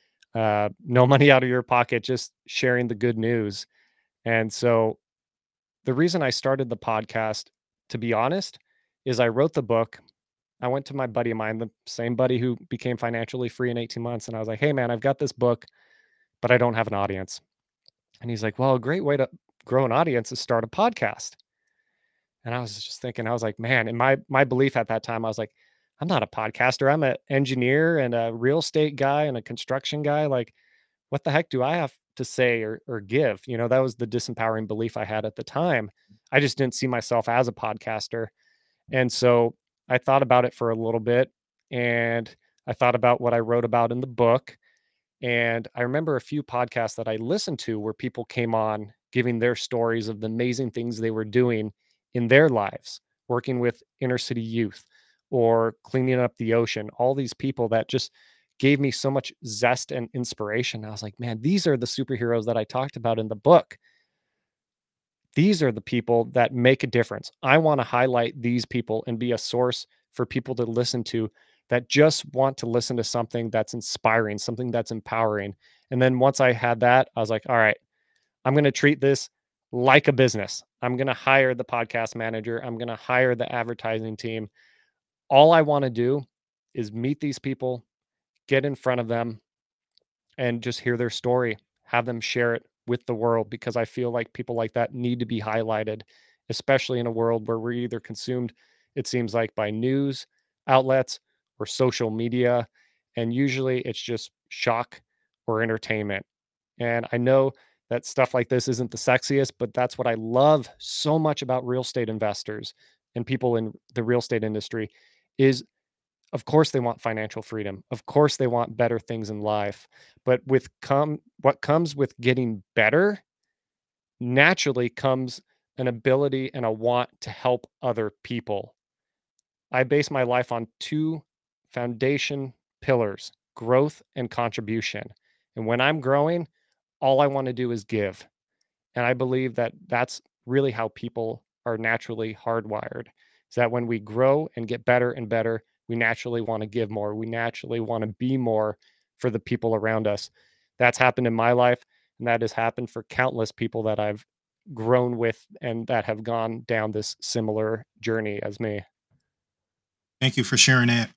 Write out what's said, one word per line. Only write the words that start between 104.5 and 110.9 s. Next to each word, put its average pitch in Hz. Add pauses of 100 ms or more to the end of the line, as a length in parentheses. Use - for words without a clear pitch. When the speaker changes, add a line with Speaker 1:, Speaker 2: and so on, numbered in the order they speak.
Speaker 1:
shock - (460)
or 110
entertainment. 107 (540)
And 117
I 120
know 131 (400)
that 120
stuff -
like 120
this 127
isn't 120
the 113
sexiest, 135
but 117
that's 123
what 120
I 117
love 127 (100)
so -